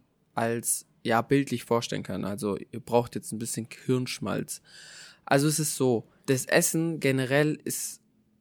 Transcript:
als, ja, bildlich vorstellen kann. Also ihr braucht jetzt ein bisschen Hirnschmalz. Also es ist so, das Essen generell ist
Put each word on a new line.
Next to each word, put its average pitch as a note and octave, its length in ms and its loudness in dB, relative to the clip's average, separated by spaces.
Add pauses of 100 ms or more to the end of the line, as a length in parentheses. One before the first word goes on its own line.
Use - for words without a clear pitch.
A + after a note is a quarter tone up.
(340)
als, A#2 540 -2 (160)
ja, A#2 180 4
bildlich C#3 440 0
vorstellen A#2 360 0
kann. G2+ 240 -6
Also G2+ 320 -2
ihr - 220 -12
braucht A#2 340 2
jetzt - 200 -10
ein G#2+ 60 -6
bisschen A2+ 280 -6 (180)
Hirnschmalz. B2 760 -4 (640)
Also C#3 220 4
es D3+ 120 0
ist D3+ 160 -2
so, B2+ 320 2 (180)
das C3 200 2
Essen E3 540 2
generell C3+ 640 2
ist - 380 -8 (400)